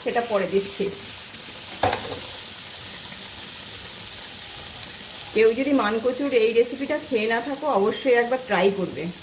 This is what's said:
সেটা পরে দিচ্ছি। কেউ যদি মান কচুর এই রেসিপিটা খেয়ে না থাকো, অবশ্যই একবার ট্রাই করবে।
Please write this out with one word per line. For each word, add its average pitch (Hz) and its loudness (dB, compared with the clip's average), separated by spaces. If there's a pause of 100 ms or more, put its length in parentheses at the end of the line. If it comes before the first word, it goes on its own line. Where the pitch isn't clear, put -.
সেটা 233 2
পরে 202 4
দিচ্ছি। 196 2 (4000)
কেউ 220 6
যদি 269 2
মান 220 4 (100)
কচুর 262 0
এই 226 6
রেসিপিটা 269 2 (120)
খেয়ে 220 2
না 226 2
থাকো, 269 -4
অবশ্যই 220 4
একবার 240 2
ট্রাই 190 4 (100)
করবে। 147 -2 (200)